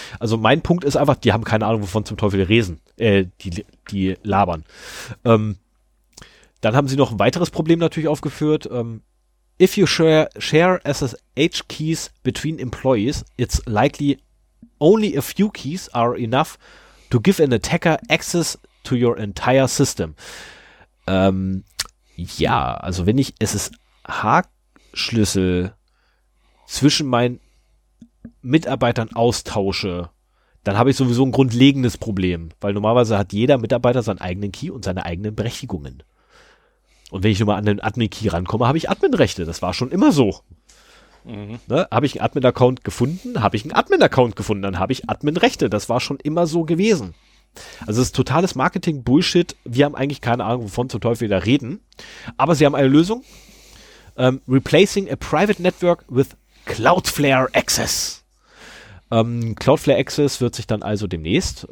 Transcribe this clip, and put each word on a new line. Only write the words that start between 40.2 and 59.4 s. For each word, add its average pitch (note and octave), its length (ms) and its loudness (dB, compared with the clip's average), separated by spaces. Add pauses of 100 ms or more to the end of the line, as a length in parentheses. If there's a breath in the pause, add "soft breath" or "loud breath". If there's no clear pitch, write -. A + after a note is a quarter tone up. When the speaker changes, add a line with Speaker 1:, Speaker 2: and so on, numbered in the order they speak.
Speaker 2:
Mhm. G#2+ 340 -14 (100)
Speaker 1:
Ne? D3 220 0
Habe B2+ 160 4
ich - 140 -4
einen A#2+ 60 0
Admin-Account B2+ 580 2
gefunden, D#3+ 580 -4
habe G2+ 140 0
ich G#2+ 80 -6
einen A#2 80 -10
Admin-Account F3 640 2
gefunden, G2+ 260 -4
dann G2 160 -4
habe F#2+ 140 0
ich - 160 -8
Admin-Rechte. D3+ 640 0
Das G#2 180 -4
war A#2+ 120 0
schon - 180 -6
immer E3 280 0
so D#3+ 180 0
gewesen. D#3+ 500 0 (720 loud breath)
Also G#2+ 140 0
es - 80 2
ist - 80 -12
totales D3+ 380 0
Marketing-Bullshit. E3 1120 0
Wir B2+ 220 2
haben D3 100 -4
eigentlich C#3 240 -4
keine A#2+ 240 -2
Ahnung, A#2 200 -2
wovon B2 240 -4
zum A#2 120 -8
Teufel A2+ 280 -2
wir G2 80 2
da - 20 2
reden. B2 420 0 (560 loud breath)
Aber E3 180 0
sie D3 100 4
haben C#3+ 120 4
eine C3+ 120 4
Lösung. F3 360 4 (920 soft breath)
Ähm, C3 320 2
„Replacing E3+ 640 2
a C3 60 -6
private F#3+ 460 -2
network F3+ 460 0
with C3 200 0 (380)
Cloudflare C3+ 880 2
Access.“ - 680 -4 (880 loud breath)
Ähm, A#2 460 0